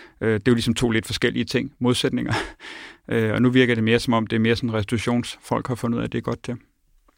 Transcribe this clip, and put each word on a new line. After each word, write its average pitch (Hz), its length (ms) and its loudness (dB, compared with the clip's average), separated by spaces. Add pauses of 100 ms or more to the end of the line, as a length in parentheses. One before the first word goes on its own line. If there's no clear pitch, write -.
(220)
Øh, 110 120 2
det - 20 0 (120)
er 123 40 8
jo - 20 8
ligesom 117 200 2
to 120 160 0
lidt 113 160 0
forskellige 117 400 -2
ting, - 340 -2
modsætninger. 123 600 0
<laughs> - 40 -4 (680)
Øh, 110 240 0
og 107 80 2
nu 123 80 6
virker 123 260 4
det 113 80 0
mere, 117 160 4
som 117 140 -2
om 113 140 2
det 120 80 -2
er 113 40 2
mere 113 160 4
sådan 117 140 -2
en 110 60 -2
restitutions-, 120 680 -2
folk 113 260 -4
har 123 80 -4
fundet 117 220 -2
ud 117 40 -4
af, 117 40 -4
at 120 60 -6
det 123 60 -4
er 117 40 -4
godt 120 220 -6
til. 120 120 -6 (640)